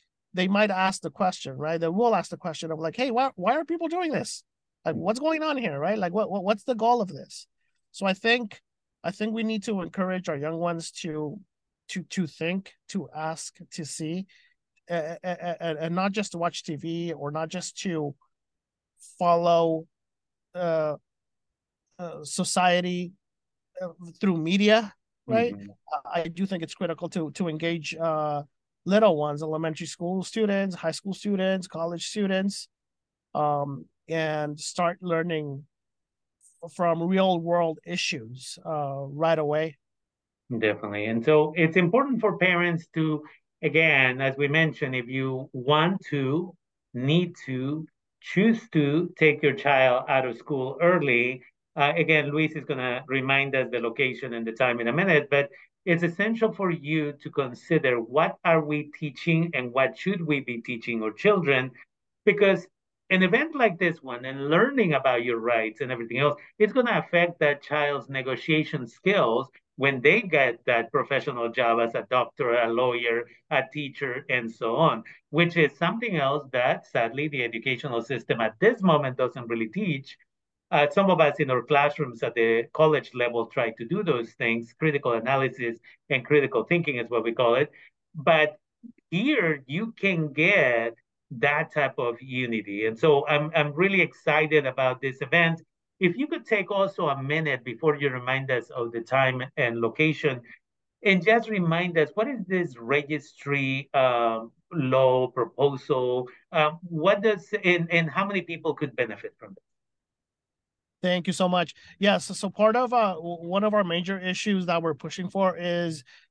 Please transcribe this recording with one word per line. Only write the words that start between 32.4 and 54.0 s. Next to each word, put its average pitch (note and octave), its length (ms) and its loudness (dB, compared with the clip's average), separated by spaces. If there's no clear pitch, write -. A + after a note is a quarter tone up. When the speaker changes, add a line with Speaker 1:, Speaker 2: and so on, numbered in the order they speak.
Speaker 1:
um, D3 520 -2
and D3+ 500 -2
start F3 400 -2
learning D#3+ 640 -4
f-, E3 80 -18
from E3+ 280 0
real F#3 380 2
world E3 480 0
issues, C3 800 -8
uh, C#3+ 420 -4
right D#3 320 2
away. D3+ 380 -2
Speaker 2:
Definitely. G#2 540 -2
And A2+ 180 -2
so D#3 320 4
it's D#3+ 220 2
important A#3 420 2
for F#3+ 180 0
parents F3 480 0
to, D#3 280 -2
again, C#3 580 2
as C3+ 160 0
we C#3+ 140 0
mentioned, D3 480 0
if A#2+ 100 -6
you C3 460 -4
want D3+ 560 2
to, D3 440 -2
need D#3 420 0
to, C3+ 420 -6
choose A3 400 2
to D#3 440 2
take D3+ 240 4
your C#3 120 4
child C3 560 4
out C3+ 160 2
of A#2+ 100 -4
school C3 460 -6
early, C3 600 2
uh, C#3+ 180 2
again, D3+ 360 2
Luis D#3 200 0
is A#2+ 140 -8
gonna B2+ 420 -4
remind C3+ 480 0
us B2 160 0
the A#2+ 80 -2
location A#2+ 540 -4